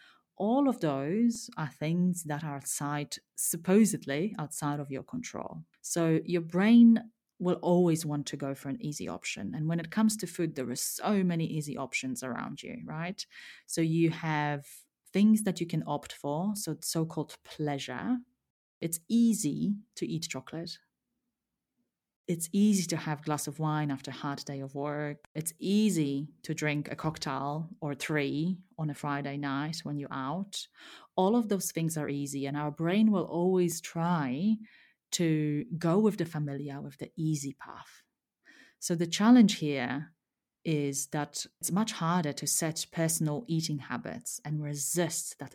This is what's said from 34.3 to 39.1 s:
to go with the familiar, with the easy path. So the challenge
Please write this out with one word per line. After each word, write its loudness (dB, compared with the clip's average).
to 2
go 4
with 4
the 0
familiar, -6
with -14
the -12
easy -2
path. -18
So -2
the 0
challenge 8